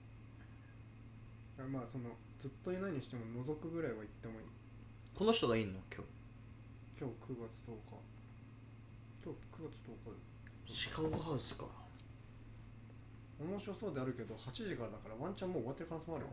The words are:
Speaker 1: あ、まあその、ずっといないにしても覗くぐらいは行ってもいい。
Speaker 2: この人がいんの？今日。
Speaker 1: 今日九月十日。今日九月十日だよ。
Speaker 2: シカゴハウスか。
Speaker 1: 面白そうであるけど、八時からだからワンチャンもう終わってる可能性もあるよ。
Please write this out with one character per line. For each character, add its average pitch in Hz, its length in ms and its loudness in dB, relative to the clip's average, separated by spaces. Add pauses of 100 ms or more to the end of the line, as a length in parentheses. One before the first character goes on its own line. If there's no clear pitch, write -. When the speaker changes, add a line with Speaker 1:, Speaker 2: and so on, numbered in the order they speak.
(1600)
Speaker 1:
あ、 - 60 -2
ま 135 160 2
あ 117 40 -2
そ 135 120 -2
の、 117 180 -2 (220)
ず 139 80 -2
っ 135 40 -4 (120)
と 180 100 4
い 185 80 4
な 196 80 4
い - 20 4
に 135 120 4
し - 60 -6
て 131 60 -2
も 113 100 0 (180)
覗 151 160 4
く 165 100 0
ぐ 165 120 2
ら 147 80 6
い 113 40 4
は 110 60 -2
行 107 40 -4
っ 104 40 -6
て - 200 -8
も 110 120 -4
い 110 40 -6
い。 - 20 -8 (680)
Speaker 2:
こ 190 120 6
の 220 60 12
人 226 160 10
が 117 80 12
い 110 80 10
ん 95 100 2
の？ 95 60 -4 (140)
今 - 100 -6
日。 - 60 -10 (920)
Speaker 1:
今 139 100 2
日 113 60 -4 (120)
九 135 60 0
月 117 160 -2 (160)
十 117 80 -4
日。 110 40 -6 (1500)
今 165 100 -2
日 - 60 -8 (120)
九 160 180 -8
月 117 40 -6 (120)
十 - 40 -8
日 110 160 -8
だ 113 60 -4
よ。 95 60 -6 (480)
Speaker 2:
シ - 240 2
カ - 120 2
ゴ 156 160 6
ハ 160 140 2
ウ 131 80 6
ス - 180 -2
か。 - 80 -2 (1700)
Speaker 1:
面 180 200 2
白 202 140 0
そ 196 160 0
う 156 40 2
で 139 60 4
あ 127 60 6
る 131 80 6
け 117 100 -2
ど、 107 140 -4
八 127 260 -2
時 196 120 4
か 120 80 2
ら 107 80 0
だ 104 60 -4
か 104 120 -6
ら 110 60 -4
ワ 139 140 2
ン 202 40 2
チ 196 100 4
ャ 190 40 6
ン 180 40 6
も 170 80 6
う - 20 6
終 110 60 4
わ 139 60 4
っ - 20 -6
て - 60 -2
る 165 80 -2
可 165 60 0
能 156 60 0
性 165 100 -2
も 156 60 4
あ - 20 2
る - 60 0
よ。 135 80 -2